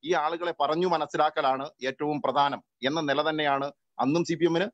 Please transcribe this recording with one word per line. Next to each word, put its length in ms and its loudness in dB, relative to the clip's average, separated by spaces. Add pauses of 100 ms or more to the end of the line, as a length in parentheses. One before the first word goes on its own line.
ഈ 100 -2
ആളുകളെ 460 -2
പറഞ്ഞു 260 2
മനസ്സിലാക്കലാണ് 840 0 (160)
ഏറ്റവും 360 -4
പ്രധാനം 400 0 (240)
എന്ന 140 0
നില 300 0
തന്നെയാണ് 420 -2 (260)
അന്നും 260 0
സി 100 -2
പി 100 -2
എമ്മിന് 300 2